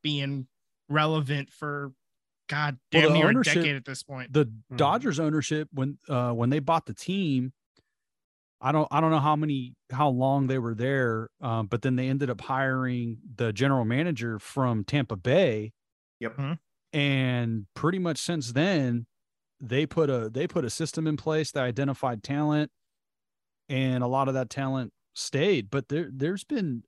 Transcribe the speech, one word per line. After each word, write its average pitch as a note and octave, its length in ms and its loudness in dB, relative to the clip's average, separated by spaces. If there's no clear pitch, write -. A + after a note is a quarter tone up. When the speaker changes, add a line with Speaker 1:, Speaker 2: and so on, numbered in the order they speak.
Speaker 1:
being C#3 460 -4
relevant D3+ 600 0
for, C#3+ 420 -10
God, D3 300 -2
Speaker 2:
Well, D#3 100 8
Speaker 1:
damn D#3 100 8
Speaker 2:
the E3 60 6
Speaker 1:
near D#3+ 100 6
Speaker 2:
ownership, A#3+ 240 4
Speaker 1:
a E3+ 80 4
decade D3 160 2
at B2+ 80 -8
this C3 180 -8
point. C3 300 -12
Speaker 2:
the C#3+ 140 4
Speaker 3:
Mm-hmm. A2 300 -12
Speaker 2:
Dodgers E3 440 2
ownership, D3+ 520 0
when, C#3 260 -4
uh, B2 240 0
when A#2 180 2
they C#3+ 80 2
bought D#3 280 2
the A2 80 -10
team, C#3+ 580 -2
I C3 120 0
don't, D3+ 180 2
I C#3+ 100 2
don't D#3+ 120 4
know D#3 80 4
how D3+ 160 2
many, C#3 380 -4
how C#3+ 160 2
long C3+ 400 2
they C3 100 0
were A#2 160 -2
there, A#2 540 0
um, A2+ 280 -2
but A#2 140 -2
then C3 120 2
they B2+ 140 0
ended C3+ 200 0
up A2 120 -4
hiring B2+ 800 -2
the A#2 160 0
general C3 320 2
manager A#2+ 560 -2
from A#2+ 440 0
Tampa B2+ 320 0
Bay. A#2+ 560 2
Speaker 4:
Yep. A2+ 180 -6
Speaker 1:
Mm-hmm. D3 600 -6
Speaker 2:
And B2+ 760 0
pretty F#3 260 0
much E3+ 180 -2
since D3 340 -4
then, C3 540 0
they C3+ 220 0
put D3+ 240 2
a, A#2 180 0
they C3+ 200 -2
put D#3+ 160 -2
a A2+ 60 -4
system D#3+ 360 -4
in D3+ 100 0
place D#3 360 -2
that C#3 100 -2
identified B2+ 640 -2
talent, D3+ 460 0
and C3 340 0
a B2 40 0
lot C3+ 220 0
of C3+ 60 0
that C3 160 -2
talent C3+ 420 -4
stayed. C3+ 560 0
But C3+ 180 -4
there, D3+ 240 -4
there's D#3 320 -4
been E3+ 440 -4